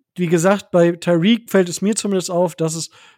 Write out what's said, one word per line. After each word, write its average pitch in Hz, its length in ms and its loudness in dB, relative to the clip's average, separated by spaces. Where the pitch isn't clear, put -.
wie 175 140 -2
gesagt, 180 420 2
bei 170 220 4
Tyreek 175 580 0
fällt 185 180 2
es 170 140 -8
mir 202 140 -2
zumindest 190 340 -4
auf, 175 240 -2
dass 160 220 -4
es 160 140 -10